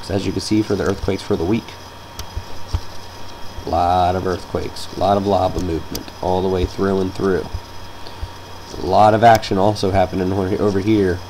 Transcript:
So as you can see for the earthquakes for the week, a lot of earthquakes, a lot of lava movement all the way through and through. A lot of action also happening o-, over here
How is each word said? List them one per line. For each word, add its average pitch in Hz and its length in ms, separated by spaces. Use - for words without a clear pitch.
So 98 100
as 98 120
you 98 60
can 95 80
see 107 220
for 104 140
the 92 100
earthquakes 98 360
for - 140
the 85 80
week, 110 220
a - 40
lot 87 460
of 92 100
earthquakes, - 720
a - 60
lot 98 160
of 98 100
lava 92 320
movement 82 460
all 92 200
the 95 60
way 92 160
through 98 380
and 92 120
through. 92 320
A - 40
lot 104 280
of 107 80
action 110 360
also 101 340
happening 92 400
o-, 98 280
over 98 200
here 95 400